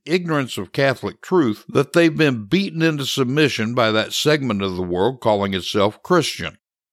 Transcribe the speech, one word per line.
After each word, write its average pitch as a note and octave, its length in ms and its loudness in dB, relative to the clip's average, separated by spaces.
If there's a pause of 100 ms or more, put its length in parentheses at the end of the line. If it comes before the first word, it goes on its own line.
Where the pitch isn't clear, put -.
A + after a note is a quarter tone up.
ignorance D#3 540 -4
of F#2 140 -10
Catholic C3 500 -2
truth C#3 480 0
that C#3 240 0
they've E3 200 4
been C3+ 300 0
beaten E3 380 -2
into D3+ 240 0
submission B2+ 680 0
by A2+ 180 2
that A2 200 0
segment C3+ 480 0
of F#2+ 160 -2
the F#2 60 -2
world F#2 400 0
calling G2+ 320 2
itself G2 480 -2
Christian. - 560 -2 (340)